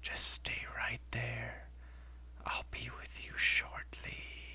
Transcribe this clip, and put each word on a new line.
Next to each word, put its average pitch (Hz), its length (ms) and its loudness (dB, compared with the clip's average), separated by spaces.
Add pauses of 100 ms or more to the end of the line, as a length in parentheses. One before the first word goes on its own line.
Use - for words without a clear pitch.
Just - 240 2
stay - 400 4 (100)
right - 260 0 (100)
there. 117 560 0 (800)
I'll - 260 0
be - 180 -4 (100)
with - 260 -6
you - 120 -8
shortly. - 880 4 (320)